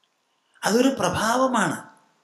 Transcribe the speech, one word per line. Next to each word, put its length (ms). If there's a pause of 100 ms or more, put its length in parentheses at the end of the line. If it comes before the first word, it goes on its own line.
(640)
അതൊരു 240
പ്രഭാവമാണ്, 960 (380)